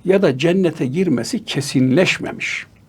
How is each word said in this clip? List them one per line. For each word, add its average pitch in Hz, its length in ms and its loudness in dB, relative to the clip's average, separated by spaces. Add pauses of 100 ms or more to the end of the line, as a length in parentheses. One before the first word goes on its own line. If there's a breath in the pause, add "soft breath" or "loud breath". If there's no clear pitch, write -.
ya 190 160 4
da 143 160 2
cennete 170 480 0
girmesi 135 600 -2
kesinleşmemiş. - 1200 0 (240)